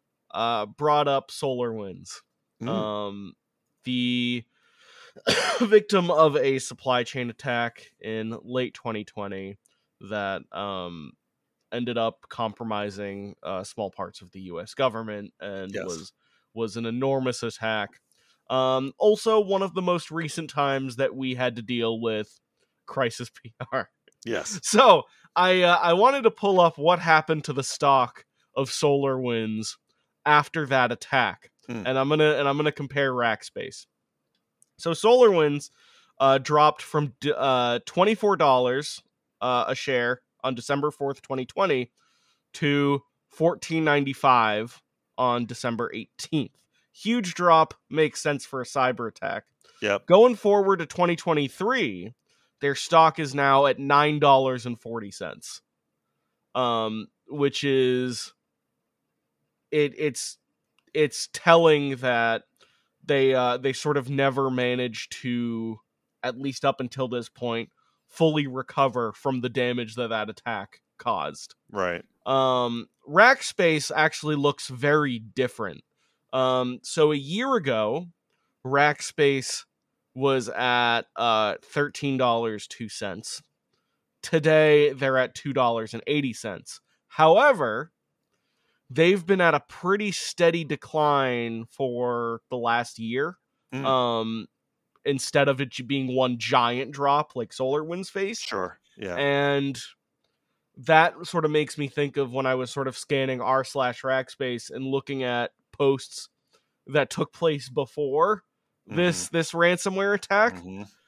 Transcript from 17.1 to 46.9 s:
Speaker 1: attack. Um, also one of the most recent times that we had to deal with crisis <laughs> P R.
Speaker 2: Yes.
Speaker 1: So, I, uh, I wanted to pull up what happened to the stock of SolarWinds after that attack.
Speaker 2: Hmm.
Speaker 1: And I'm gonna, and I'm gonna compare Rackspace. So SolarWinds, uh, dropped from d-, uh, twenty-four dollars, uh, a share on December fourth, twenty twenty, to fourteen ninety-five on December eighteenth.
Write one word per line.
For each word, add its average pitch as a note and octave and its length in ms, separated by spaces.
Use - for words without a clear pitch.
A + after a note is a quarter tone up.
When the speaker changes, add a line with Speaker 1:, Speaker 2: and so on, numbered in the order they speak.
Speaker 1:
attack. A2 560
Um, C3 480
also G#3+ 420
one G3 220
of G3 120
the F#3 80
most F3 300
recent D#3+ 380
times C3+ 480
that C3 180
we C3 200
had B2 200
to A#2+ 60
deal A#2 380
with A2 400
crisis B2 500
<laughs> - 80
P A2+ 100
R. B2+ 180
Speaker 2:
Yes. A2+ 360
Speaker 1:
So, G#3 400
I, F#3 260
uh, F3 200
I E3+ 120
wanted B3+ 300
to G#3 80
pull G3 280
up E3+ 180
what E3+ 220
happened D#3+ 460
to C#3+ 80
the C3+ 100
stock C3+ 640
of B2+ 140
SolarWinds B2+ 1080
after D3 400
that B2 260
attack. A#2 600
Speaker 2:
Hmm. A#2 180
Speaker 1:
And C3 140
I'm C3+ 100
gonna, D3+ 240
and C#3 140
I'm C#3 100
gonna D3+ 140
compare C#3 420
Rackspace. - 720
So E3+ 140
SolarWinds, F3 800
uh, C3+ 200
dropped D3+ 420
from D3 400
d-, C#3+ 140
uh, B2 500
twenty-four G3+ 520
dollars, C3 640
uh, B2 260
a C3+ 80
share B2 460
on B2+ 120
December C#3+ 360
fourth, C#3 300
twenty C3 240
twenty, C#3+ 460
to C#3+ 500
fourteen D#3+ 540
ninety-five B2+ 1000
on A#2+ 280
December A#2 480
eighteenth. - 640